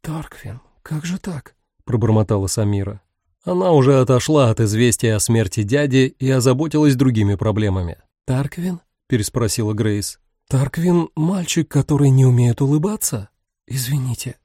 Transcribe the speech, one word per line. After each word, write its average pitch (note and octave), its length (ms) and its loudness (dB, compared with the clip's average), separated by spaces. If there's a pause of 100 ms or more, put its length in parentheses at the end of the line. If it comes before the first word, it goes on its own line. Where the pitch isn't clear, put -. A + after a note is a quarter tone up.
«Тарквин, - 600 -12 (220)
как D#3 220 -8
же F3+ 140 -6
так?» — - 360 -12 (300)
пробормотала G#2+ 600 0
Самира. G2+ 540 -4 (420)
Она F3+ 280 0
уже C3+ 280 6
отошла B2+ 520 2
от A2+ 100 0
известия A2 540 2
о G#2 40 -2
смерти A2+ 440 0
дяди C3 540 0
и C3 120 -2
озаботилась C3+ 680 2
другими A2 400 2
проблемами. G2 640 -2 (280)
«Тарквин?» — E3+ 540 -4 (280)
переспросила A2 680 -2
Грейс. G#2 460 -4 (280)
«Тарквин — E3 680 0
мальчик, E3+ 520 -2
который C#3+ 420 2
не C3 160 6
умеет B2 360 2
улыбаться? C#3 680 -2 (380)
Извините». B2+ 760 -6